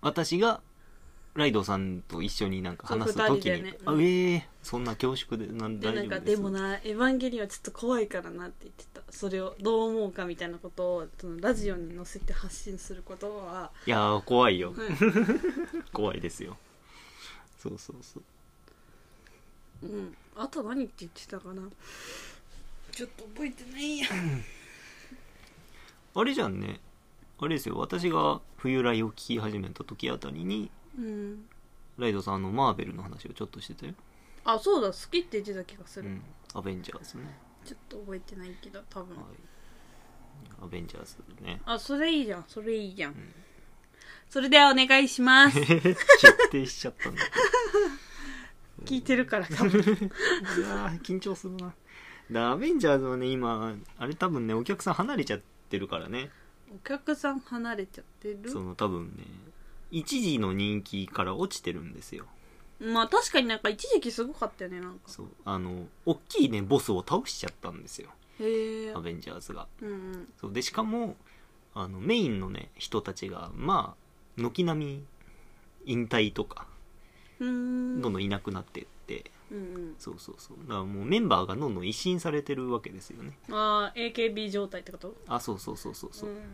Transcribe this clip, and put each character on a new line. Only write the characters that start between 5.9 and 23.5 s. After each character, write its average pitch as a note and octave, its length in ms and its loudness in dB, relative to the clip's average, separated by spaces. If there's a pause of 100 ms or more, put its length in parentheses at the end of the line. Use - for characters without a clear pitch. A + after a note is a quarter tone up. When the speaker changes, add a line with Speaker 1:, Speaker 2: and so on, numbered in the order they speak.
Speaker 1:
丈 G#3+ 60 0
夫 - 20 -2
で G#3 40 -4
す。 - 20 -6
Speaker 2:
な F#3+ 80 -2
ん - 20 -2
か、 - 80 -
「で G#3 80 4
も G3+ 140 -2
な、 G3 260 -2
エ G3 60 -6
ヴ G#3+ 160 -4
ァ B3+ 160 4
ン C4 60 2
ゲ B3+ 100 0
リ A#3+ 80 -4
オ - 20 -4
ン - 40 -2
は G3 40 -6
ち - 80 -12
ょ - 40 -14
っ - 20 -20
と G3+ 100 -8
怖 A#3+ 300 0
い G3+ 80 0
か F#3 120 -4
ら E3+ 80 -10
な」 F3 200 -10
っ - 20 -16
て - 120 -18
言 G3 80 -18
っ - 40 -20
て - 80 -20 (100)
た。 - 80 -16 (120)
そ G3 160 -6
れ F#3 100 -2
を F#3 220 -6
ど A3+ 260 2
う A3+ 40 0
思 A3 160 0
う F#3 40 -4
か F#3 140 -6
み E3+ 100 -6
た F3 80 -8
い E3+ 80 -6
な E3+ 60 -10
こ F3 120 -14
と F3+ 260 -2
を、 D#3+ 120 -4 (100)
そ F#3+ 100 -10
の E3 120 -8
ラ G#3+ 140 2
ジ G#3 180 0
オ F3+ 60 -4
に E3+ 180 -8
乗 F3 80 -10
せ F#3+ 160 -12
て F#3 140 0
発 F#3+ 200 -2
信 F#3+ 240 -10
す - 160 -12
る F#3 100 -12
こ - 120 -14
と G#3 220 -8
は。 F3+ 340 -10 (140)
Speaker 1:
い - 40 -2
や A2 100 4
ー、 G#2 240 4
怖 B2 260 8
い F#2 100 4
よ。 F2+ 160 -4
Speaker 2:
う - 80 -8
ん。 F3+ 140 -2 (420)
Speaker 1:
<laughs> E4 540 -4
怖 G#2 200 0
い - 60 -6
で E2+ 100 -6
す - 140 -12
よ。 F#2+ 140 -12 (1000)
そ - 120 -10
う - 80 -10
そ - 160 -16
う - 80 -14
そ - 180 -20 (1600)
う。 F3 40 -10
Speaker 2:
う G#3 140 -8
ん。 F#3 160 -12 (180)
あ - 140 -8
と D#4+ 140 -6
何 B3+ 200 -4
っ A#3 40 -4
て - 120 -16
言 E3+ 100 -14
っ - 40 -20
て - 140 -18
た F#3+ 120 -10
か F#3 140 -16
な。 F#3+ 80 -10 (1300)
ち A#3+ 120 -10
ょ A#3+ 40 -10
っ - 80 -14
と A3 80 -16
覚 A3 220 -8
え C4+ 60 -6